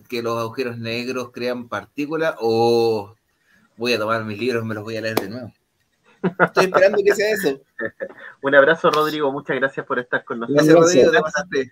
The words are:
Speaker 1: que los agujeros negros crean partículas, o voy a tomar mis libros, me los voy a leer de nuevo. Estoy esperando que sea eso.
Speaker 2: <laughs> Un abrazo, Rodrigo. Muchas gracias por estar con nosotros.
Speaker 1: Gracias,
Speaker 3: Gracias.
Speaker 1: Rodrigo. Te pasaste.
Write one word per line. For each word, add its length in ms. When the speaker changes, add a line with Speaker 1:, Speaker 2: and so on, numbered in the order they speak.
Speaker 1:
que 140
los 160
agujeros 400
negros 540
crean 360
partículas, 720
o 760
voy 180
a 40
tomar 260
mis 140
libros, 260
me 100
los 100
voy 120
a 40
leer 180
de 100
nuevo. 240
Estoy 280
esperando 360
que 120
sea 180
eso. 280
Speaker 2:
<laughs> 640
Un 120
abrazo, 360
Rodrigo. 420
Muchas 240
gracias 300
por 120
estar 260
con 160
nosotros. 260
Speaker 1:
Gracias, 100
Speaker 3:
Gracias. 300
Speaker 1:
Rodrigo. 60
Te 100
pasaste. 280